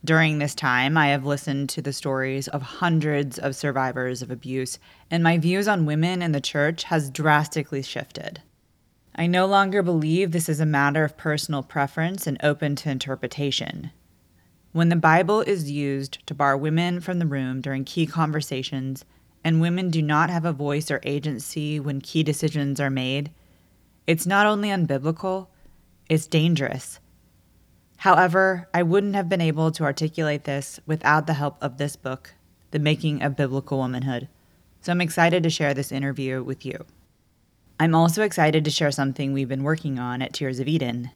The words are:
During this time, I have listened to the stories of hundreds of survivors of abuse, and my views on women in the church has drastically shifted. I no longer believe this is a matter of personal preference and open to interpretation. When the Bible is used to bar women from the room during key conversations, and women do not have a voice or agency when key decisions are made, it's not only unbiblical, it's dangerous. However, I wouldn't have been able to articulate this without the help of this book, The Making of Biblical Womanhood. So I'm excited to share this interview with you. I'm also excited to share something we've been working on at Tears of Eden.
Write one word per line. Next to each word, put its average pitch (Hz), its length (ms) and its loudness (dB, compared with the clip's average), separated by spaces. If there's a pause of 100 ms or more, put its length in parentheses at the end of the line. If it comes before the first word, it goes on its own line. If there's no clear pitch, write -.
During 160 360 4
this 143 160 -2
time, 131 420 2
I 151 120 6
have 139 180 0
listened 139 440 -2
to - 120 -8
the 139 100 -4
stories 135 560 -4
of 143 140 -6
hundreds 151 760 0
of 135 160 -4
survivors 127 680 -2
of 123 80 -12
abuse, 127 480 -6 (320)
and 170 120 0
my 165 140 6
views 180 320 0
on 190 160 2
women 165 380 0
in 165 100 0
the 143 80 0
church 151 440 -2
has 151 260 -2
drastically 151 720 0
shifted. - 580 -10 (760)
I - 100 0
no 180 180 4
longer 196 380 4
believe 170 500 2
this 165 160 0
is 151 120 0
a 160 40 2
matter 147 400 2
of 147 140 -6
personal 151 440 -2
preference 160 640 -4
and 139 160 -4
open 147 340 0
to 151 140 -4
interpretation. 135 1000 -4 (840)
When 165 160 4
the 170 80 4
Bible 170 460 4
is 165 280 -2
used 139 560 -4
to 151 80 -8
bar 139 220 2
women 170 440 0
from 180 180 -4
the 170 80 0
room 135 340 -2
during 135 240 -4
key 160 220 -2
conversations, 139 960 -4 (400)
and 160 160 4
women 175 300 0
do 160 100 0
not 151 300 2
have 170 160 -2
a 170 60 0
voice 143 380 -4
or 143 120 -2
agency 147 760 -6
when 139 220 -6
key 156 220 -2
decisions 147 580 -2
are 139 80 0
made, 135 420 -2 (760)
it's 165 180 2
not 196 220 4
only 208 240 2
unbiblical, 170 800 -2 (600)
it's 160 180 2
dangerous. 156 720 0 (1000)
However, 185 760 4
I 175 100 2
wouldn't 196 320 2
have 190 140 0
been 180 140 2
able 160 300 2
to 160 120 -2
articulate 151 600 -2
this 139 420 -6
without 156 400 2
the 160 80 0
help 143 260 -4
of 135 160 -6
this 143 200 -4
book, - 360 -10 (380)
The 151 80 -2
Making 151 440 0
of 139 140 -2
Biblical 135 400 -2
Womanhood. 127 500 -4 (540)
So - 100 -6
I'm 175 120 2
excited 170 400 2
to 165 80 2
share 147 240 0
this 135 180 -6
interview 131 500 -4
with 135 220 -10
you. - 220 -10 (920)
I'm 165 160 6
also 165 280 6
excited 160 420 4
to 151 60 0
share 147 200 0
something 139 440 -2
we've 135 160 -2
been 135 140 -4
working 151 340 -2
on 123 240 -4
at 131 100 -6
Tears 131 280 -4
of 131 80 -4
Eden. 120 480 -2